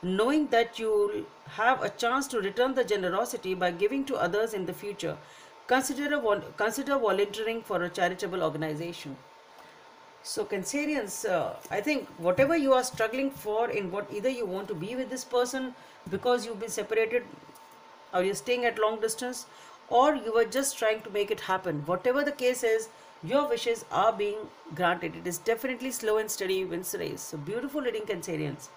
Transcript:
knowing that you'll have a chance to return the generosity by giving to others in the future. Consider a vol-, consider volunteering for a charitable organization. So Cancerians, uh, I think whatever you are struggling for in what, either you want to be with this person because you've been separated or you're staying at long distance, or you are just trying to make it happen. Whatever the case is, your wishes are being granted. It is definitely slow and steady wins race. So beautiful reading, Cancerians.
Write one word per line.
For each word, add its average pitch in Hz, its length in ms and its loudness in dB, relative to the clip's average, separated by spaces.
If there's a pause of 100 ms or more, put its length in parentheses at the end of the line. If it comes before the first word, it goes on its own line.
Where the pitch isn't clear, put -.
knowing 233 440 2
that 233 300 2
you'll 208 460 2 (240)
have 233 340 2
a - 80 0
chance 262 380 0
to 240 120 -2
return 233 360 0
the 254 80 2
generosity 196 720 0
by 180 180 0
giving 208 340 0
to 277 100 -4
others 208 380 0
in 190 120 -4
the 170 80 -6
future. 170 440 -6 (480)
Consider 269 500 2
a 294 40 2
vol-, 202 240 2 (140)
consider 269 400 0
volunteering 214 640 0
for 185 220 -2
a 175 60 -2
charitable 180 540 -2
organization. 156 760 -4 (1040)
So - 220 -4
Cancerians, 240 800 -2
uh, 185 300 0 (160)
I 208 100 -2
think 285 260 0 (100)
whatever 269 380 4
you 277 180 6
are 254 100 6
struggling 254 480 0
for 220 380 0
in 202 200 -2
what, 202 240 -4
either 208 160 0
you 240 160 -2
want 190 220 -4
to 208 80 -4
be 190 200 -6
with 254 140 -4
this 254 140 -6
person 247 500 0 (380)
because 240 340 0
you've 226 140 -8
been 220 100 -8
separated 220 540 0 (880)
or 185 100 4
you're 196 120 2
staying 240 300 0
at 226 120 2
long 220 220 2
distance, 240 460 -4 (420)
or 277 280 8
you 226 220 -4
are 233 60 8
just 254 340 0
trying 220 240 2
to 214 80 -12
make 202 220 0
it 208 80 -2
happen. 175 460 -2
Whatever 247 380 2
the 285 80 0
case 247 320 0
is, 220 260 2 (340)
your 269 240 2
wishes 233 420 0
are 196 220 4
being 202 240 0 (400)
granted. 170 400 0
It 165 120 -8
is 175 100 -4
definitely 247 540 -2
slow 214 260 0
and 214 120 -2
steady 190 360 0
wins 180 320 -6
race. - 240 -6
So - 160 -10
beautiful 247 440 -4
reading, 226 220 -2
Cancerians. 165 720 -4